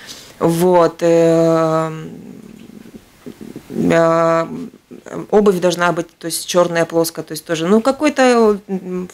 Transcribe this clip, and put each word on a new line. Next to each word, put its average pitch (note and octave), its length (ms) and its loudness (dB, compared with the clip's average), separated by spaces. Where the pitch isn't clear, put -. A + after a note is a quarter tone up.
Вот, E3+ 600 2
э, E3 880 2
э, E3 760 0
обувь G3+ 300 4
должна F3 320 0
быть, E3 140 -4
то - 80 -12
есть - 200 -8
чёрная, E3+ 380 2
плоская, E3 400 -2
то - 80 -14
есть D#3 120 -12
тоже, D#3+ 220 -4
ну, G#3+ 140 4
какой-то, B3+ 800 2
м, F3+ 460 -8